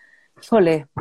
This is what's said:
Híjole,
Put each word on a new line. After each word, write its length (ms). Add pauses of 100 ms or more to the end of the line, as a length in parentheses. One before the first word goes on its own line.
(440)
Híjole, 440 (140)